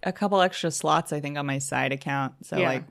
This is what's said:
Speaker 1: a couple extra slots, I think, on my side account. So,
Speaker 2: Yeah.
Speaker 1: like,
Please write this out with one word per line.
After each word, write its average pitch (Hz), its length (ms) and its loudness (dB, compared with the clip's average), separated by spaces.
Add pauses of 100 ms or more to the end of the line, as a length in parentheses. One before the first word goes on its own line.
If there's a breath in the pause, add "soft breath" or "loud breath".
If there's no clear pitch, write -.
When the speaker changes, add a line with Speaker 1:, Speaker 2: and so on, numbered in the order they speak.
Speaker 1:
a 190 100 -2
couple 196 280 2
extra 180 320 2
slots, 156 400 2
I 147 80 -2
think, 143 180 -6
on 143 80 -4
my 139 120 0
side 135 340 0
account. 139 520 -4
So, - 120 -6
Speaker 2:
Yeah. 180 120 2
Speaker 1:
like, 131 220 -2